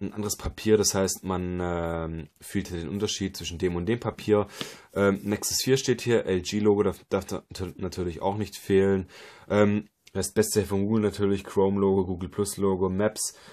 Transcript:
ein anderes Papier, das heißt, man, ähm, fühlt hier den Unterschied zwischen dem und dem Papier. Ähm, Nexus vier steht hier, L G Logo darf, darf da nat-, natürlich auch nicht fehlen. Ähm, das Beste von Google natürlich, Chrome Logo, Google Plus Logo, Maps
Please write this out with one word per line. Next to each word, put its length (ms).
ein 100
anderes 240
Papier, 400
das 180
heißt, 300
man, 380
ähm, 640
fühlt 260
hier 120
den 100
Unterschied 480
zwischen 220
dem 180
und 80
dem 140
Papier. 480
Ähm, 300
Nexus 400
vier 140
steht 240
hier, 240
L 160
G 180
Logo 240
darf, 240
darf 180
da 240
nat-, 280
natürlich 440
auch 160
nicht 200
fehlen. 500
Ähm, 400
das 200
Beste 320
von 220
Google 160
natürlich, 420
Chrome 340
Logo, 260
Google 220
Plus 300
Logo, 320
Maps 440